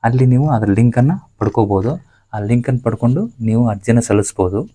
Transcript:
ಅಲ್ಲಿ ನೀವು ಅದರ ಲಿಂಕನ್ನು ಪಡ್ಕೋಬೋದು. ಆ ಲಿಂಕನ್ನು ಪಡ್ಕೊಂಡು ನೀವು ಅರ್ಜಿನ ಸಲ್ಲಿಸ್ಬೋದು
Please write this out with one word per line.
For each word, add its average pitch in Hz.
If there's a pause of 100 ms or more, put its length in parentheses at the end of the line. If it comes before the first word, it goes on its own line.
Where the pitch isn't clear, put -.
ಅಲ್ಲಿ 127
ನೀವು 127
ಅದರ 110
ಲಿಂಕನ್ನು 120
ಪಡ್ಕೋಬೋದು. 107 (280)
ಆ 110
ಲಿಂಕನ್ನು 120
ಪಡ್ಕೊಂಡು 123 (120)
ನೀವು 113
ಅರ್ಜಿನ 110
ಸಲ್ಲಿಸ್ಬೋದು 101 (140)